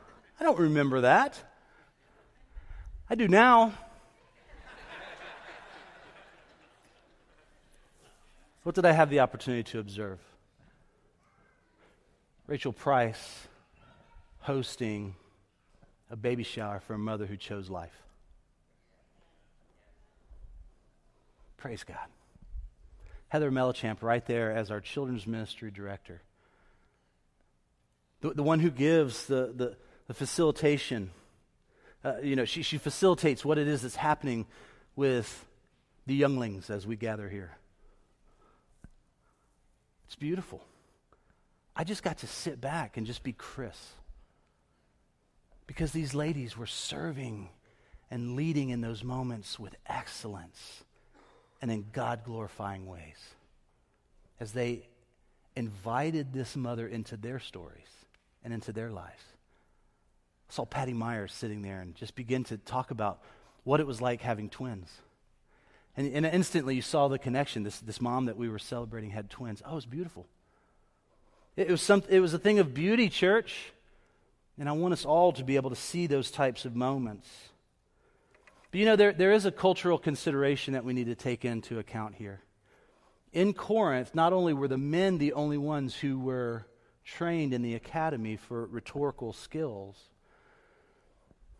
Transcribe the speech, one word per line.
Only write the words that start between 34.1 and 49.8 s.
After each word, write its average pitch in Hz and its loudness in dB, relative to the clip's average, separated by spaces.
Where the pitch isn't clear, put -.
with 131 0
the 131 -2
younglings 127 0
as 101 -6
we 113 -6
gather 107 -6
here. 92 -12
It's - -20
beautiful. 160 -6
I 160 -4
just 196 -6
got 160 -4
to - -12
sit 131 -10
back 139 -6
and 110 -4
just 120 -10
be 131 -6
Chris. - -12
Because 151 -4
these 147 -4
ladies 143 -4
were 113 -10
serving 135 -8
and 123 -6
leading 147 0
in 120 -4
those 113 -6
moments 123 -6
with 98 -14